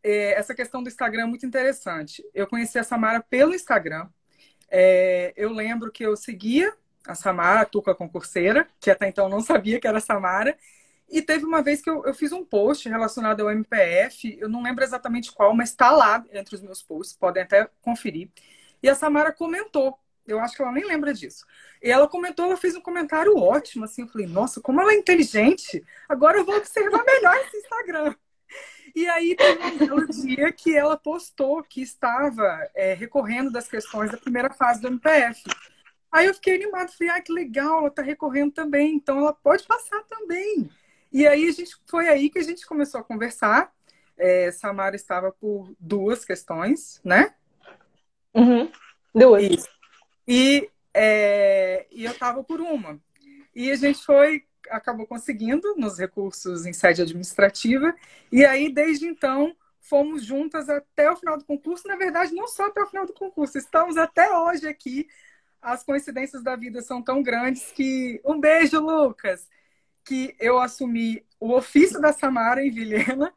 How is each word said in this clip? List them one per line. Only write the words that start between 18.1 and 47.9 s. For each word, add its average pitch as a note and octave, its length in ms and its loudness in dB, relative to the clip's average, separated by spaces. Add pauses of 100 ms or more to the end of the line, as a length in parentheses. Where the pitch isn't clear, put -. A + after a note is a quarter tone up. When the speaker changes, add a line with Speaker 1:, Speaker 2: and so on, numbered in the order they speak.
Speaker 1:
E C4 60 4
a C#4 60 4
Samara D4+ 360 2
comentou, D#4+ 680 -4 (280)
eu A3 140 -4
acho A#3 160 -8
que C#4+ 60 -6
ela B3 100 -4
nem D#4 140 -4
lembra D4 260 -2
disso. F3+ 320 -14 (380)
E A3+ 80 -2
ela C4+ 180 6
comentou, F4 380 -6
ela F#4 100 0
fez F4+ 180 -2
um F4+ 60 -14
comentário F4 560 0
ótimo, A#3 480 0
assim, A3 160 -14
eu A#3+ 80 -14
falei, G#3 180 -8
"Nossa, G3+ 360 -4
como C4+ 180 0
ela G#4 120 4
é G#4 40 6
inteligente, E4 880 2 (240)
agora D4+ 300 4
eu F#4+ 80 2
vou G4 100 -2
observar G#4+ 480 0
melhor C5 320 6
esse C5 220 -6
Instagram." F4 560 -6 (800)
E E4 140 -4
aí E4+ 300 0
teve C5+ 280 4
um D#4+ 140 -6
belo C#4+ 300 0
dia C4 420 -2
que D#4+ 260 -2
ela D4 200 2
postou D4+ 680 -4
que - 180 -14
estava, A#3 960 -4
é, F#3+ 180 -2
recorrendo A#3 560 -4
das A#3+ 200 -8
questões G#3+ 420 -6
da A3 60 -10
primeira B3 340 -4
fase A#3+ 300 0
do B3 80 -6
M B3 100 -4
P D4+ 100 0
F. C4 360 2 (680)
Aí E4 160 6
eu G4 80 2
fiquei F#4+ 220 0
animada, F#4 340 -6
falei, E4+ 220 -4
"Ai, F4 100 -4
que E4 100 -10
legal, D4+ 460 -2
ela D4 120 0
tá C#4+ 120 -8
recorrendo C#4+ 480 -2
também, D4+ 440 0
então C#4 240 -2
ela D4 140 0
pode D4+ 320 2
passar - 440 -4
também." F#4+ 600 -6 (440)
E C#4 120 4
aí D4 240 6
a E4+ 40 0
gente, F4 240 -12 (100)
foi E4+ 220 -2
aí D4 200 4
que F4+ 120 -4
a - 20 -4
gente E4 240 -10
começou C#4+ 340 -6
a G#3+ 40 -18
conversar. A#3 680 -2 (460)
É, F3+ 320 2
Samara G3 460 -6
estava F#3+ 340 -6
por G3 480 -10
duas G3+ 460 -4
questões, F3+ 800 -6
né? G3+ 280 4 (1040)